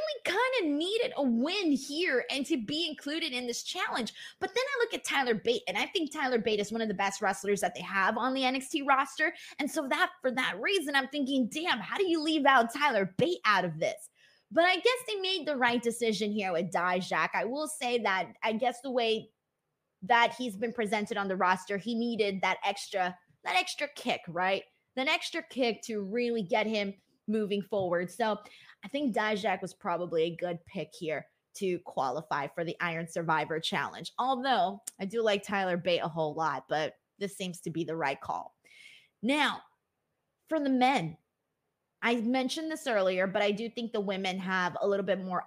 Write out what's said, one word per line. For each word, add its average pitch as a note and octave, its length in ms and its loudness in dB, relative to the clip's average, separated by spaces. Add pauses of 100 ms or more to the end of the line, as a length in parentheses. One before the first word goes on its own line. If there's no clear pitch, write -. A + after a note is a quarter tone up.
(240)
kinda G#4 520 2
needed G4 400 0
a C#4+ 80 0
win D4 480 2
here C#4+ 580 0
and C4+ 160 -2
to C4 180 0
be D#4 240 -2
included D4+ 440 -6
in B3 160 -4
this A#3+ 160 -6
challenge. E4+ 480 -4 (260)
But - 160 -4
then B4 80 2
I C5+ 220 -2
look A#4 100 0
at - 80 -8
Tyler B3+ 320 2
Bate, G#3+ 320 0
and G3 100 -2
I B3+ 100 0
think E4 260 -2
Tyler C4 260 0
Bate G#3+ 220 0
is G3+ 100 -4
one A3+ 120 -2
of A3 60 0
the G3+ 60 -2
best G3 260 -2
wrestlers G3 420 2
that A#3+ 120 0
they - 80 -8
have F#3+ 340 2
on B3+ 180 2
the C4+ 100 2
N B3+ 100 2
X C4+ 140 -6
T E4 140 -2
roster. C#4+ 520 2 (240)
And C#4 100 -2
so D4 200 -2
that, E4 320 2
for B3+ 100 0
that A3+ 300 -2
reason, D4+ 340 0
I'm C4 140 2
thinking, C4+ 400 0
"Damn, D#4 320 -2
how G#3+ 160 -6
do F#4+ 100 2
you E4 160 2
leave D#4 240 2
out B3 260 8
Tyler B3+ 440 2
Bate E4+ 280 2
out G3+ 200 4
of D#3+ 160 -4
this?" - 300 -2 (420)
But D4+ 100 6
I F#4 140 6
guess B4 220 2 (100)
they G#4+ 80 -2
made F#4+ 280 -2
the D4 120 0
right A#3+ 260 4
decision A3 480 0
here G3 220 -2
with E3+ 180 0
Dijak. F3+ 640 2
I F#3 100 0
will C#4+ 220 -4
say B3 320 -2
that F#3+ 300 0 (160)
I A3 80 2
guess B3 280 -2
the C4+ 120 -6
way A3+ 360 0 (760)
that A#3 300 6
he's A#3+ 200 -4
been A3+ 160 -2
presented G#3+ 440 -2
on G3 120 0
the F#3 80 0
roster, F#3 400 2
he G#3+ 180 -4
needed G#3+ 480 0
that F#3 220 2
extra, F3+ 520 -2 (280)
that - 120 0
extra - 380 -2
kick, - 340 -2
right? F#3 340 0 (320)
That C4 140 -2
extra E4+ 420 -2
kick A#3 320 0
to G#3 200 -6
really A#3 400 -2
get G3+ 240 0
him G3+ 280 -2 (340)
moving G#3 340 0
forward. F3+ 480 0
So G#3+ 280 0 (460)
I G3 40 -14
think C#4 260 -2
Dijak G#3+ 480 0
was F3+ 120 -8
probably E3+ 500 0
a E3+ 120 -2
good F3 300 -4
pick D#3 320 -10
here D#3 280 -6 (300)
to F#3 240 -2
qualify C#3+ 680 -2
for E3+ 160 -6
the E3 160 -6
Iron E3+ 280 -4
Survivor D#3+ 500 -2
Challenge. C#3+ 600 -4
Although A#3+ 600 2 (200)
I G3+ 60 -4
do A3+ 160 -2
like G3+ 200 2
Tyler F#3+ 340 0
Bate F3 240 2
a E3+ 80 -2
whole D#3 260 -2
lot, D3+ 340 -2
but D3+ 260 0 (240)
this G3 180 -6
seems F3+ 260 -8
to F3+ 80 -6
be D#3+ 120 -2
the D#3+ 140 -4
right D3 240 0
call. - 340 -8 (680)
Now, C4 400 0 (840)
for D#4 120 2
the C#4 100 2
men, B3+ 460 2 (840)
I A#3+ 140 4
mentioned C4 540 0
this D#4 160 -6
earlier, F#3+ 400 4
but G3+ 160 0
I G#3 80 4
do G#3+ 180 -2
think A#3 220 -8
the G#3+ 100 -2
women F#3+ 380 -2
have F#3 420 0
a G3 60 2
little G3 180 2
bit F#3+ 200 0
more F3+ 220 -2